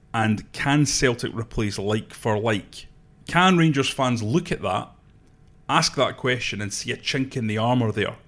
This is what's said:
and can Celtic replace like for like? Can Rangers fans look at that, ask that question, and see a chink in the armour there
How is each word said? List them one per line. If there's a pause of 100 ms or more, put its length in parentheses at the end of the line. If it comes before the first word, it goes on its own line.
(140)
and
can
Celtic
replace
like
for
like? (400)
Can
Rangers
fans
look
at
that, (800)
ask
that
question,
and
see
a
chink
in
the
armour
there (120)